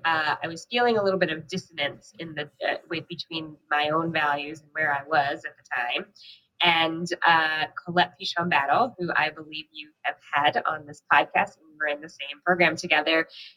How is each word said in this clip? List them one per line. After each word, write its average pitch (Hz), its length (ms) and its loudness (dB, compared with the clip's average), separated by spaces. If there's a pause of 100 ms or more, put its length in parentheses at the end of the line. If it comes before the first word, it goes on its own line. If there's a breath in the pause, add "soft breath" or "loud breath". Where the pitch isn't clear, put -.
uh, 156 360 0
I 156 60 -6
was 165 240 -10
feeling 240 260 2
a 208 60 0
little 190 160 2
bit 175 120 0
of 160 180 -8
dissonance 147 720 -8
in 160 160 -12
the, 147 60 -4 (220)
uh, - 120 -2 (120)
with, 160 200 -6
between 160 480 -10 (120)
my 147 200 0
own 165 240 0
values 147 480 -2
and - 120 -20
where 156 220 0
I 139 140 -4
was 151 360 0
at 147 120 -14
the - 80 -20 (100)
time. 131 320 -4 (560 loud breath)
And, 165 460 2 (180)
uh, 156 380 4 (200)
Colette 175 320 0
Pichon - 320 -4
Battle, 160 480 2
who 175 200 -4
I 156 140 2
believe 156 420 -14
you 151 180 -18 (120)
have 139 120 -4 (180)
had 151 360 2
on 151 180 -4
this 147 160 -18 (100)
podcast, 180 440 2
and - 120 -20
we - 120 -20
were 151 80 -2
in 147 120 -4
the 160 80 -14
same 143 380 -14
program 170 300 4
together, 160 500 2 (300 loud breath)